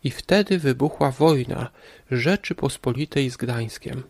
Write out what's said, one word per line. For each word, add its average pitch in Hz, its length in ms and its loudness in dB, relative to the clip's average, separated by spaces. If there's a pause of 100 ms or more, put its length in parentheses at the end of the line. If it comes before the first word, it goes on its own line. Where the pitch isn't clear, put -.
i 131 80 0
wtedy 196 480 2
wybuchła 139 520 2
wojna 127 580 2 (420)
Rzeczypospolitej 135 1160 -2
z 123 80 -10
Gdańskiem. 123 720 -6